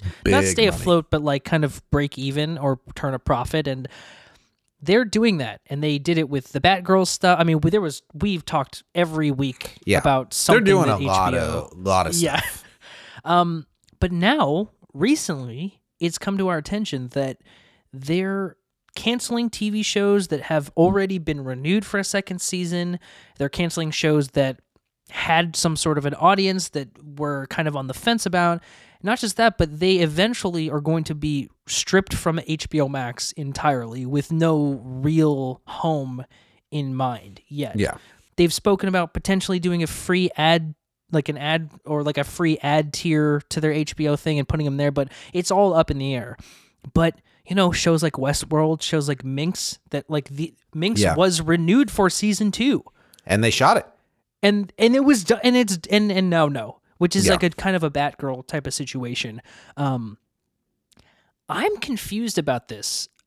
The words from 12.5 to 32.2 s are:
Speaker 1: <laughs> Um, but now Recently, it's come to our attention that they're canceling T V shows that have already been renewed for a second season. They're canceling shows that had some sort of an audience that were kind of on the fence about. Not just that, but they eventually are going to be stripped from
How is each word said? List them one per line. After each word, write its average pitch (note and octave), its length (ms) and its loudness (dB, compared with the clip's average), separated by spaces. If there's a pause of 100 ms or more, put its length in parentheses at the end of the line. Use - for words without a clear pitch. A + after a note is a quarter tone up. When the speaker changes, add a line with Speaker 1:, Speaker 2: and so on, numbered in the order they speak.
Speaker 1:
<laughs> - 40 -20 (520)
Um, E3+ 400 0 (340)
but F3+ 120 0
now F#3 580 2 (280)
Recently, D3+ 840 -2 (200)
it's E3+ 180 -4
come G3 220 -4
to F#3+ 80 0
our F3 100 0
attention D3+ 520 -6
that C3 280 -4 (560)
they're F#3 640 -4 (380)
canceling A#3+ 560 -4
T G#3+ 180 -4
V G#3+ 140 -2
shows G3+ 460 0
that D3 120 -4
have D3+ 340 -2
already F#3+ 440 2
been D3 240 -6
renewed D3 420 -2
for G3+ 140 -2
a G3 40 -2
second F#3+ 380 -4
season. F3 580 -4 (380)
They're C#3 100 -2
canceling E3 440 -4
shows D3+ 380 2
that C3 300 0 (520)
had E3 440 0
some D#3+ 200 0
sort D3+ 240 -2
of C#3+ 80 -4
an C#3+ 80 -2
audience F#3+ 540 2
that C#3 200 -8 (300)
were C#3+ 320 -4
kind D#3+ 160 -2
of D3 80 -4
on C3+ 100 -6
the C3 80 -8
fence A#3 320 -2
about. F3 380 0 (400)
Not G#3+ 160 -2
just G#3 180 -4
that, A3+ 220 2
but D3+ 200 0
they F#3 180 4
eventually E3+ 760 0
are D3 100 -2
going D#3+ 220 0
to D#3 120 -6
be D3 320 -4 (200)
stripped - 480 0
from E3 320 0